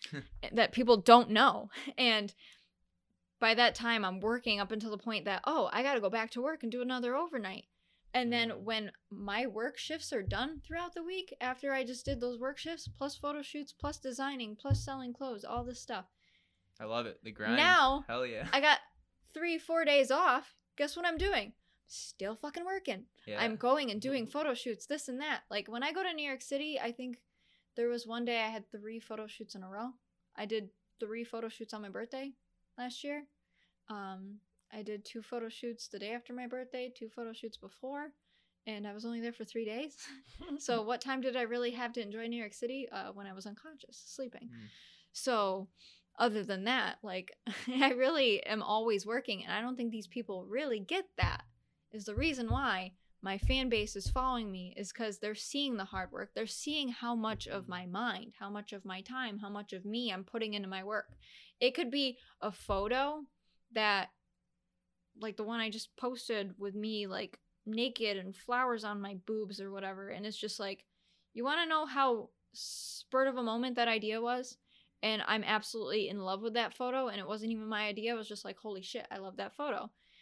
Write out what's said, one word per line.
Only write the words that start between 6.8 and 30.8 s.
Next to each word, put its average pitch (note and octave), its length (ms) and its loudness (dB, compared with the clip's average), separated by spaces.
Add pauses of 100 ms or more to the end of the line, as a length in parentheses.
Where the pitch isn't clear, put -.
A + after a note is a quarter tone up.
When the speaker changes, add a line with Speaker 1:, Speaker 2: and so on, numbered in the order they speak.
Speaker 2:
another B3 340 0
overnight." C4 520 -2 (460)
And A#3+ 200 2
then A#3 160 4
Speaker 1:
Mm. - 140 -6
Speaker 2:
when G#3+ 280 -2 (180)
my G3+ 360 -2
work A#3 320 -4
shifts - 340 -6
are A3+ 120 0
done B3 380 -2
throughout F4 320 -6
the E4+ 100 -6
week, F#4 360 -6
after B3+ 320 -2
I C4+ 120 2
just B3 220 -6
did C#4 140 -2
those A#3+ 200 -2
work C4+ 180 -2
shifts, D#4+ 300 -8
plus C#4 280 -4
photo D4 260 -4
shoots, C#4+ 300 -8
plus D4 280 -6
designing, B3+ 560 -4
plus - 280 2
selling C4 300 -4
clothes, B3 320 -6
all A#3+ 180 -4
this A#3+ 160 -8
stuff. G3 280 -6 (720)
Speaker 1:
I A2+ 60 -6
love A#2 200 0
it. - 180 -10
The A2 80 -8
grind. G#2+ 260 2
Speaker 2:
Now, D4 500 6
Speaker 1:
Hell B2+ 180 0
yeah. A#2 260 -4
Speaker 2:
I C#4 100 6
got D4 180 8 (540)
three, E4 260 -2
four E4 260 0
days C#4 260 8
off. D4+ 440 4 (200)
Guess F#3+ 200 0
what F4 100 -2
I'm E4+ 120 2
doing? A3 360 0 (340)
Still - 480 -8
fucking D4 300 -6
working. F4+ 400 -4 (200)
Speaker 1:
Yeah. G#3+ 160 -4
Speaker 2:
I'm A3 160 0
going C4 340 4
and G#3 100 -4
doing C4 260 0
photo D4 260 0
shoots, A#3 320 -4
this C#4+ 220 -4
and B3+ 140 -6
that. D4 280 -4
Like, G3+ 180 -4
when A#3 160 -4
I D4+ 80 0
go F4 120 -2
to F4+ 100 -2
New D4+ 140 -4
York C4 140 -4
City, D4 380 -2
I A#3 120 0
think B3 300 -8 (540)
there A#3 140 4
was A#3+ 180 0
one A#3 180 -2
day A#3 160 4
I A3 80 2
had A3 220 -6
three A3 280 -8
photo A3 280 -8
shoots G#3+ 280 -12
in F#3+ 80 -12
a F#3 60 -14
row. A3+ 240 -6 (420)
I G#3 100 -6
did G#3 260 -2 (280)